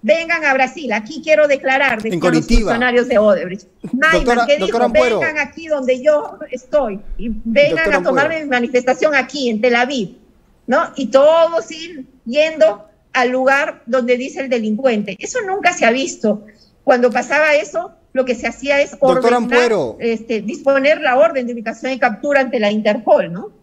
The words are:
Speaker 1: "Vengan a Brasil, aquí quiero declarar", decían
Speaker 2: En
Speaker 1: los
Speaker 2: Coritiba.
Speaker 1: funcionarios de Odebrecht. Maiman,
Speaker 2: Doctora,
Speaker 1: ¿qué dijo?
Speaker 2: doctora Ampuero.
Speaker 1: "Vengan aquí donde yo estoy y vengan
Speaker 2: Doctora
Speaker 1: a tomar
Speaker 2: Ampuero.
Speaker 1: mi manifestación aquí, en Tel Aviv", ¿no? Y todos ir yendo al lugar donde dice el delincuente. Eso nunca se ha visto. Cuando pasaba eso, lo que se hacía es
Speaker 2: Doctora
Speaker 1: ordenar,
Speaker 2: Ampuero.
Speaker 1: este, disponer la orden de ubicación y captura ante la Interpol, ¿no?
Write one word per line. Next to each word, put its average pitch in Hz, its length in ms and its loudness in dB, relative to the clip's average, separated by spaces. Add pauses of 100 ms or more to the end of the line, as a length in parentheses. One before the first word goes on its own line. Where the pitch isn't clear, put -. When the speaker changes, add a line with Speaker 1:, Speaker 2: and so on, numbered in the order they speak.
Speaker 1:
"Vengan 330 420 0
a 277 100 2
Brasil, 262 380 -2
aquí 226 320 -8
quiero 302 240 4
declarar", 269 480 0
decían 214 180 -6
Speaker 2:
En 165 60 -2
Speaker 1:
los - 100 2
Speaker 2:
Coritiba. 170 300 4
Speaker 1:
funcionarios 240 480 0
de 240 100 2
Odebrecht. 202 480 0 (260)
Maiman, 302 320 2
Speaker 2:
Doctora, 240 220 2
Speaker 1:
¿qué 285 80 2
dijo? 190 120 -2
Speaker 2:
doctora 233 180 0
Ampuero. 240 340 2
Speaker 1:
"Vengan 302 200 -2
aquí 294 280 -8
donde 262 340 -2
yo 294 380 0 (140)
estoy 254 480 -2 (180)
y 226 120 -4 (140)
vengan 285 320 2
Speaker 2:
Doctora 311 200 0
Speaker 1:
a - 60 0
tomar 269 240 2
Speaker 2:
Ampuero. 320 180 -4
Speaker 1:
mi 285 60 -6
manifestación 247 640 0
aquí, 262 340 -2
en 214 100 -4
Tel 240 140 2
Aviv", 247 420 -2 (500)
¿no? 311 300 0
Y 277 100 -4
todos 320 680 4
ir 320 340 -14 (200)
yendo 277 580 0 (280)
al 247 180 0
lugar 269 560 0
donde 247 300 0
dice 254 240 -8
el 269 80 -6
delincuente. 214 720 -2
Eso 480 280 -8
nunca 370 260 0
se 349 120 -2
ha 226 60 4
visto. 233 560 -4 (380)
Cuando 247 260 2
pasaba 285 440 0
eso, 320 380 -4 (200)
lo 254 120 -2
que 254 100 -2
se 247 120 -8
hacía 277 340 -2
es 294 120 -2
Speaker 2:
Doctora 262 200 2
Speaker 1:
ordenar, 247 220 2
Speaker 2:
Ampuero. 240 680 0
Speaker 1:
este, 226 400 -4
disponer 277 600 0
la 254 180 2
orden 277 280 2
de 240 60 -8
ubicación 233 400 -8
y 262 60 -6
captura 269 420 0
ante 254 200 -2
la 208 100 2
Interpol, 214 640 0
¿no? 240 180 -12 (120)